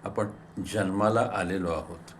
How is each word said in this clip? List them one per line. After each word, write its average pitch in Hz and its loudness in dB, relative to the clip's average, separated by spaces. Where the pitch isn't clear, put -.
आपण 107 -2
जन्माला 107 4
आलेलो 90 0
आहोत. 80 -6